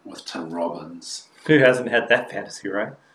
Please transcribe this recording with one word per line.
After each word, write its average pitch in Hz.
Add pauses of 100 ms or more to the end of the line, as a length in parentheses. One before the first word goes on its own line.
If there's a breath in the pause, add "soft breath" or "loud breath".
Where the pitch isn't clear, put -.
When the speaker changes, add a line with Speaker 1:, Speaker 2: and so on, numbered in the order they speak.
Speaker 1:
with -
Tim 82
Robbins. 85 (200)
Speaker 2:
Who 151
hasn't 127
had 117
that 120
fantasy, -
right? 104 (220 loud breath)